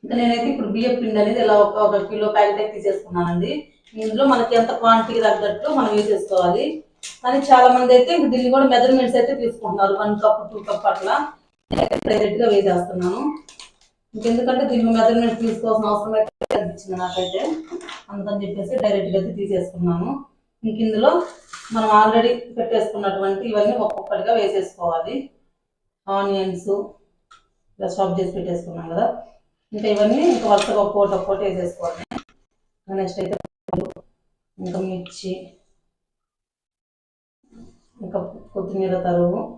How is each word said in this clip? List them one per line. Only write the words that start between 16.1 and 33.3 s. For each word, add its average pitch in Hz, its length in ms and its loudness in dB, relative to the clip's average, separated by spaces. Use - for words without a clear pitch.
అయితే 214 120 0
అనిపించింది 180 460 -6
నాకైతే, 180 400 -4
అందుకని 202 320 -6
చెప్పేసి 180 280 -6
డైరెక్ట్ 190 280 0
గా 190 80 0
అయితే - 200 -4
తీసేసుకున్నాను. 175 680 -2
ఇంక 214 220 -4
ఇందులో 220 260 4
మనం 220 220 0
already 226 340 6
పెట్టేసుకున్నటువంటి 202 960 -2
ఇవన్నీ 208 240 2
ఒక్కొక్కటిగా - 540 -2
వేసేసుకోవాలి. 175 760 -2
ఆనియన్స్ 196 640 -2
ఇలా 190 180 -4
చాప్ 185 220 0
చేసి 185 180 -4
పెట్టేసుకున్నాం 170 560 -8
కదా, 202 120 0
ఇంకా 214 180 -4
ఇవన్నీ 214 260 2
ఇంకా - 220 0
వరుసగా 202 320 2
ఒక్కోటి 196 340 0
ఒక్కోటి 196 280 -4
వేసేసుకోవాలి. 175 560 -6
నెక్స్ట్ 180 220 -6
అయితే - 140 -4